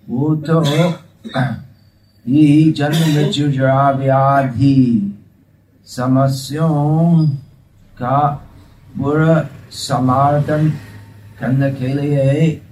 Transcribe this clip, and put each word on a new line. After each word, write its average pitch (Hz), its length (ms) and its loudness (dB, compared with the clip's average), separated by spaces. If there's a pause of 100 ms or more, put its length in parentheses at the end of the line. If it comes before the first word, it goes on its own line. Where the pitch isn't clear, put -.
वो 151 280 -2
तो 160 280 -2 (1600)
ये 151 460 4
जन्म 147 420 0
मृत्यु 147 380 0
जरा 135 380 2
व्याधि 135 880 2 (1120)
समस्याओं 151 1400 0 (720)
का 127 220 -2 (760)
पूरा 156 420 0 (300)
समाधान 143 1000 0 (680)
करने 135 320 -2
के 131 220 -8
लिए 143 760 0